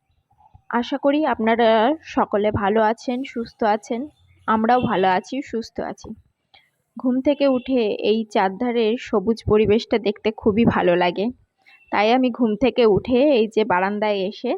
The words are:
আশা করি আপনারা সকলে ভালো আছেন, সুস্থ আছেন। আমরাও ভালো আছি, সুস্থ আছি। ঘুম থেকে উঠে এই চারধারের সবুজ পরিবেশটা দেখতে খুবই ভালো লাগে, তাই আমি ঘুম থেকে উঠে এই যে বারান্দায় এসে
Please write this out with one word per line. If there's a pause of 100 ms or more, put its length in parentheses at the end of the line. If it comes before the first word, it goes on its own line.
(680)
আশা
করি
আপনারা (380)
সকলে
ভালো
আছেন,
সুস্থ
আছেন। (460)
আমরাও
ভালো
আছি,
সুস্থ
আছি। (880)
ঘুম
থেকে
উঠে (200)
এই (120)
চারধারের
সবুজ (120)
পরিবেশটা
দেখতে
খুবই
ভালো
লাগে, (680)
তাই
আমি
ঘুম
থেকে
উঠে (140)
এই
যে
বারান্দায়
এসে